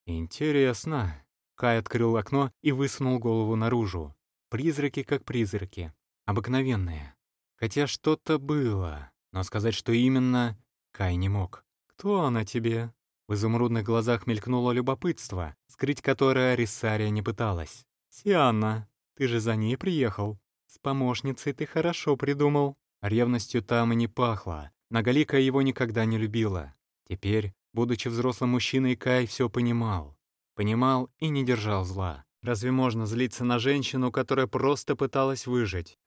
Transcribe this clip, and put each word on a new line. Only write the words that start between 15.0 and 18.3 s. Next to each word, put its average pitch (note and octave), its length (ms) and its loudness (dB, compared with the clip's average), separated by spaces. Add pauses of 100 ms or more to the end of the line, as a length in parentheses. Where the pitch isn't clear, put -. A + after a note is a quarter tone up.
скрыть - 340 -4
которое B2+ 540 4
Рисария G#2+ 540 0
не G#2+ 120 0
пыталась. G2 640 -4 (240)
«Сианна, A2+ 800 2 (260)